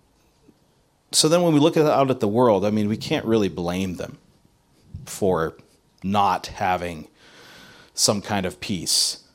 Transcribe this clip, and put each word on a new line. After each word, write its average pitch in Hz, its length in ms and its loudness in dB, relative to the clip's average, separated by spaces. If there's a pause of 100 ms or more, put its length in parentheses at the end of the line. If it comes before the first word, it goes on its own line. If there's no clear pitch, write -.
(1120)
so - 160 4
then 175 140 4
when 170 100 2
we 147 80 4
look 156 160 2
at, 156 100 4
out 135 240 2
at 127 100 -4
the 107 80 2
world, 107 360 4
I 107 60 0
mean, 107 180 0
we 107 80 -2
can't - 280 -4
really 110 240 2
blame 87 480 -6
them - 220 -12 (840)
for 85 520 -2 (460)
not 98 460 0
having 87 600 -4 (840)
some 104 260 0
kind 98 240 -4
of - 160 -8
peace - 640 -4 (100)